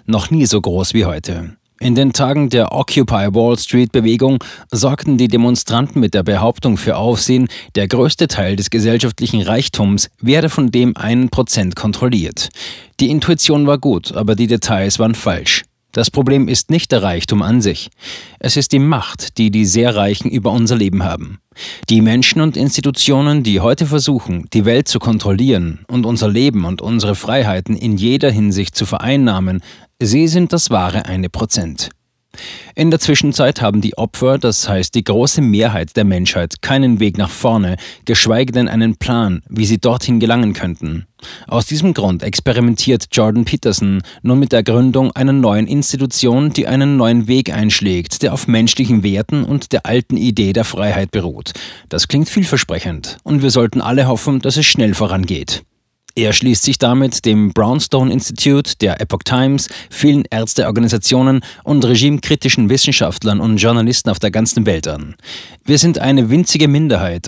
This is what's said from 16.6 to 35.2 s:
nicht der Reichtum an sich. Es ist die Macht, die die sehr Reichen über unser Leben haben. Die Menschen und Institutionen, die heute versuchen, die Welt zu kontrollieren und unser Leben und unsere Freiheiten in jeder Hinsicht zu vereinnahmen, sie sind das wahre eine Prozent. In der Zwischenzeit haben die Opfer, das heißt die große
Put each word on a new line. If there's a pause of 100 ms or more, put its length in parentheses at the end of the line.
nicht
der
Reichtum
an
sich. (500)
Es
ist
die
Macht,
die
die
sehr
Reichen
über
unser
Leben
haben. (500)
Die
Menschen
und
Institutionen,
die
heute
versuchen,
die
Welt
zu
kontrollieren
und
unser
Leben
und
unsere
Freiheiten
in
jeder
Hinsicht
zu
vereinnahmen, (420)
sie
sind
das
wahre
eine
Prozent. (840)
In
der
Zwischenzeit
haben
die
Opfer,
das
heißt
die
große